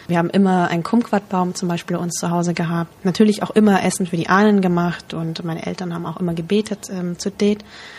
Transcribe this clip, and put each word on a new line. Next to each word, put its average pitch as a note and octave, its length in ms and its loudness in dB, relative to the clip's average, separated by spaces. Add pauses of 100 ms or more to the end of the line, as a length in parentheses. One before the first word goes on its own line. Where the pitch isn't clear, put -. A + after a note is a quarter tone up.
Wir F3 100 0
haben E3+ 140 2
immer F#3 380 4
einen E3+ 140 -2
Kumquat-Baum G3 680 0
zum - 140 -4
Beispiel E3+ 300 -4
bei E3+ 60 -6
uns F3 120 -6
zu F3 160 -4
Hause F3 220 0
gehabt. E3 520 -4
Natürlich G#3 380 2
auch - 80 -4
immer G#3 320 4
Essen F#3 240 0
für E3+ 100 -4
die E3 120 -2
Ahnen G3+ 320 6
gemacht F3 520 0
und E3 300 -6
meine E3 220 -8
Eltern F3 280 -6
haben E3+ 120 -6
auch D#3+ 120 -8
immer F3 160 -2
gebetet, G3 580 -2
ähm, F3 280 -6
zu G3 100 -6
Date. G#3 340 0 (360)